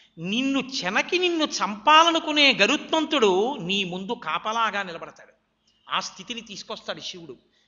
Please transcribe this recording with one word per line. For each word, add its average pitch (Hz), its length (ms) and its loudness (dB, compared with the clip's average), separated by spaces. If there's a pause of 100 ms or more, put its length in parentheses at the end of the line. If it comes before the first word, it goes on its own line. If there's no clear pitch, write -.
(180)
నిన్ను 254 400 0
చెనకి 247 600 0
నిన్ను 339 260 2
చంపాలనుకునే 302 1080 4
గరుత్మంతుడు 254 1040 2
నీ 196 280 -2
ముందు 185 280 -6
కాపలాగా 214 680 -2
నిలబడతాడు, 160 500 -12 (580)
ఆ 160 100 0
స్థితిని 190 400 -10
తీసుకొస్తాడు 190 600 -10
శివుడు, 160 360 -12 (320)